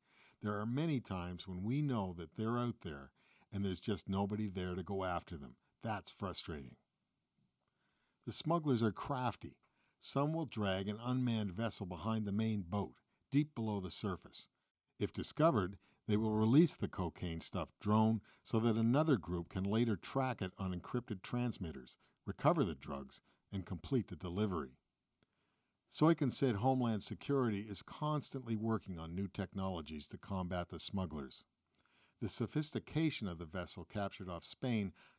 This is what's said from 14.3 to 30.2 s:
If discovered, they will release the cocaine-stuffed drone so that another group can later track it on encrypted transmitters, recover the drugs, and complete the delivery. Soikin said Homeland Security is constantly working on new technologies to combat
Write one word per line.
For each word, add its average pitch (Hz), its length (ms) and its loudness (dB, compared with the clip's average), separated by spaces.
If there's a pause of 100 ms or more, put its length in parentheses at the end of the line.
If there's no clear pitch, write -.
If 104 140 -2
discovered, 113 640 2 (300)
they 104 100 4
will 110 160 2
release 117 420 6
the 95 140 -2
cocaine-stuffed 85 880 -2
drone 110 420 4 (220)
so - 160 2
that 113 160 4
another 131 400 4
group 90 320 0
can 95 160 -4
later 110 320 2
track 131 460 -2
it 92 160 -2
on 92 200 -2
encrypted 117 440 -6
transmitters, 113 720 -4 (300)
recover 143 400 2
the 78 100 0
drugs, - 460 -8 (280)
and 98 160 -6
complete 98 420 -2
the 87 100 -10
delivery. 90 600 -2 (1120)
Soikin 151 440 4
said 123 220 4
Homeland 117 480 2
Security 113 580 0
is 104 200 0
constantly 135 760 -4
working 104 400 -2
on 82 180 -8
new 98 140 -4
technologies 90 800 -4
to 90 100 -12
combat 90 520 -4